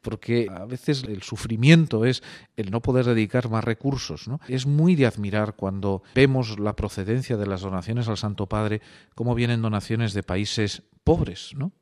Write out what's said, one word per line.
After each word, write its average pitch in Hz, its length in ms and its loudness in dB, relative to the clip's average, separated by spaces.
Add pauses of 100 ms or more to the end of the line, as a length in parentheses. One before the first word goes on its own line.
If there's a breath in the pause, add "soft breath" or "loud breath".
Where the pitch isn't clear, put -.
Porque 117 480 -2
a 92 160 -14
veces 127 380 -4
el 101 180 -8
sufrimiento 117 800 4
es 127 180 0 (360 loud breath)
el 101 120 -6
no 113 120 -2
poder 127 240 2
dedicar 113 420 2
más 110 160 -2
recursos, 117 640 -4
¿no? 135 100 -6 (100)
Es 127 180 -2
muy 156 300 6
de 135 100 6
admirar 107 500 -2
cuando 98 460 -2 (120 loud breath)
vemos 127 460 4
la 104 160 -2
procedencia 110 640 -2
de 104 80 -2
las 95 160 -4
donaciones 98 460 -4
al 107 100 -2
Santo 104 300 -4
Padre, 107 340 -2 (320 loud breath)
cómo 120 200 -2
vienen 117 280 0
donaciones 110 500 -2
de 101 100 -2
países 101 600 -2 (240)
pobres, 151 480 0
¿no? 143 160 -6 (120)